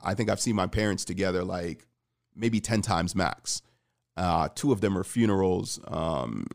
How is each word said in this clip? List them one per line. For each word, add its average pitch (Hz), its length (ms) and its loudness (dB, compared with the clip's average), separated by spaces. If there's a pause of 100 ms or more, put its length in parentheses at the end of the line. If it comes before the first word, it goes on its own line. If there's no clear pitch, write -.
I 95 120 -2
think 107 140 0
I've 104 120 0
seen 113 160 0
my 92 100 2
parents 101 380 0
together, 90 380 0
like, 87 440 -6 (480)
maybe 113 260 0
ten 110 220 0
times 87 320 0
max. - 480 -2 (540)
Uh, 82 380 2
two 143 180 2
of 98 80 0
them 98 180 2
are 92 60 -2
funerals. 95 840 2
Um, 65 680 -2